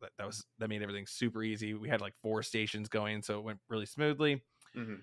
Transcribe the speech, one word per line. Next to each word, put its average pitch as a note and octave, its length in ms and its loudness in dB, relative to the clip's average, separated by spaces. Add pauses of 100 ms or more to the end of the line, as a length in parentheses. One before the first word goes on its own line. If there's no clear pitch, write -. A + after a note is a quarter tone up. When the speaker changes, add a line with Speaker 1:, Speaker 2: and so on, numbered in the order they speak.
Speaker 1:
that, A2 160 -12
that G2+ 100 -6
was, A2 180 -8 (140)
that A2 100 0
made G#2+ 140 0
everything G2+ 240 -4
super A2+ 360 2
easy. G#2+ 320 -2
We G#2+ 140 -6
had, A2+ 120 4
like, G2+ 200 -6
four A2 220 2
stations G#2+ 460 0
going, G#2 340 0
so G#2 160 0
it G#2+ 60 -6
went G#2+ 140 -6 (100)
really G#2+ 180 -2
smoothly. D3 560 4 (320)
Speaker 2:
Mm-hmm. A2 280 -6